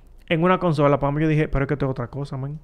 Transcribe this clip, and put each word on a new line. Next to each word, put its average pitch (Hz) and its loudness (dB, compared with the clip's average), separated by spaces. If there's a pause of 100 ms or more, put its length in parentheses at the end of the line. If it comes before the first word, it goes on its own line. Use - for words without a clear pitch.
(280)
en 165 0
una 185 4
consola. 147 2
Para 139 0
mí 151 -2
yo 160 2
dije, 151 2
"Pero 139 0
es 135 0
que 151 0
esto 139 -2
es 131 -2
otra 123 -6
cosa, 139 -10
man". 139 -10